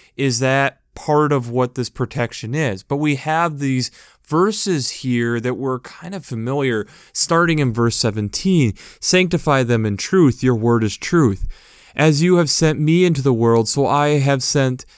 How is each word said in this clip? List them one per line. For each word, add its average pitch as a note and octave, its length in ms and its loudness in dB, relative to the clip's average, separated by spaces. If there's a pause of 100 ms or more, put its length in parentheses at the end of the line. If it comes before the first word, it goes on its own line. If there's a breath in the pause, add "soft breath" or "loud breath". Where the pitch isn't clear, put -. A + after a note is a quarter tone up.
(160 soft breath)
is C3 220 -2
that C3+ 420 0 (140)
part D3+ 360 0
of B2+ 200 -2
what B2 240 -2
this B2 160 -6
protection A#2 640 -6
is? B2 280 -4
But - 140 -4
we D3 200 0
have D#3 420 -2
these C3+ 320 -2 (360 loud breath)
verses F3+ 640 0
here A#2+ 500 -2
that B2 140 -4
were B2+ 260 -4
kind - 340 -16
of F3 100 -12
familiar, A#2+ 640 -4 (260 loud breath)
starting E3 460 0
in C3 160 0
verse A#2 220 2
seventeen, A2 760 0 (260 loud breath)
"Sanctify E3 640 0
them A#2 220 2
in G2+ 140 -2
truth, E3+ 440 2
your B2+ 120 2
word A#2 280 2
is G#2+ 140 -2
truth. C3 500 0 (480 loud breath)
As D3+ 280 2
you F3 140 4
have E3 140 2
sent D#3 300 0
me D#3+ 240 2
into E3 160 2
the C3 140 2
world, A2+ 340 2
so C#3 180 0
I D3 340 2
have C#3 220 0
sent C3 440 -2 (120)